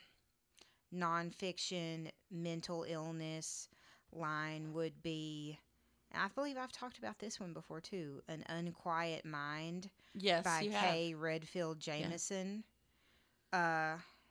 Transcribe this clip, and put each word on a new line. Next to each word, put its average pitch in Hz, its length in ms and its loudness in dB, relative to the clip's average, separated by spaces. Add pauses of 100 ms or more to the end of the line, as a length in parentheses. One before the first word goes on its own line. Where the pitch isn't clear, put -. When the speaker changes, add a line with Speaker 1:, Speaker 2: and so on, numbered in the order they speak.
(920)
Speaker 1:
nonfiction 170 1160 0 (220)
mental 170 560 -2
illness 160 840 -4 (420)
line 156 600 -2
would 156 280 -2
be, 156 560 -4 (540)
and 170 120 0
I 196 60 2
believe 277 280 -2
I've 254 140 -6
talked - 260 -8
about 214 220 -6
this 214 200 -6
one 175 140 -6
before 160 280 -8
too, 151 460 -6
An 160 220 -6
Unquiet 165 760 0
Mind 156 640 -4 (260)
Speaker 2:
Yes, 180 280 6
Speaker 1:
by 165 200 6
Speaker 2:
you 208 80 2
have. 208 100 4 (100)
Speaker 1:
Kay 165 220 2
Redfield 160 640 0
Speaker 2:
Yeah. 151 40 -12 (200)
Speaker 1:
Jamison. 190 640 -2 (880)
Uh, 160 440 6 (340)